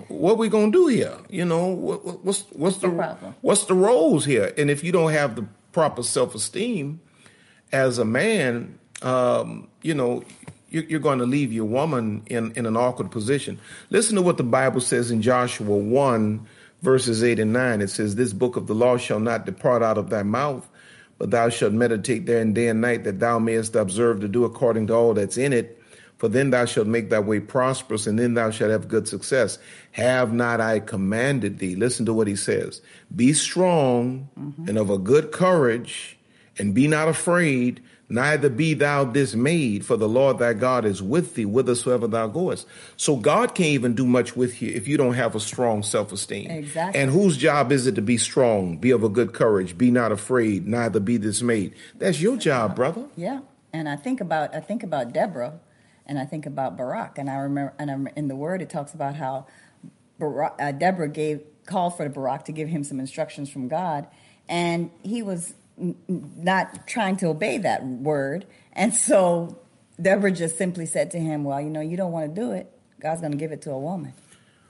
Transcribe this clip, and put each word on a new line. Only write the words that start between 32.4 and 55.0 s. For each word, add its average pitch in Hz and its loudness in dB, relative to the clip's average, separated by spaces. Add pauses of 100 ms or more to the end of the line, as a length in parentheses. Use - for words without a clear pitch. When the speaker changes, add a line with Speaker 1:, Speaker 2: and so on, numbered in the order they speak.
Speaker 1:
"Be 120 4
strong 135 2 (100)
Speaker 2:
Mm-hmm. 147 -10
Speaker 1:
and 107 0
of 104 2
a 98 2
good 139 2
courage, 151 0 (400)
and 101 0
be 131 6
not 156 2
afraid, 147 2 (280)
neither 143 2
be 151 0
thou 143 2
dismayed, 127 0
for 120 0
the 107 2
Lord 127 4
thy 120 2
God 123 0
is 98 0
with 143 0
thee 120 -4
whithersoever 120 0
thou 113 -2
goest." 160 -4 (300)
So 151 0
God 170 2
can't 165 2
even 123 2
do 127 2
much 123 2
with 123 -2
you 107 -6
if 95 -6
you 143 0
don't 127 2
have 117 0
a 107 -2
strong 110 -2
self-esteem. 104 -4
Speaker 2:
Exactly. 160 -4
Speaker 1:
And 135 2
whose 180 4
job 143 2
is 131 2
it 107 0
to 110 -2
be 113 2
strong, 107 2
be 127 2
of 113 2
a 113 4
good 113 0
courage, 95 2
be 123 4
not 120 4
afraid, 107 0
neither 113 0
be 113 0
dismayed? 107 -2 (240)
That's 156 0
your 233 0
job, 123 0
brother. 170 -2 (120)
Speaker 2:
Yeah. 240 -8 (320)
And 160 -6
I 143 -6
think 254 -6
about, 160 -4
I 156 -6
think 208 -8
about 139 -4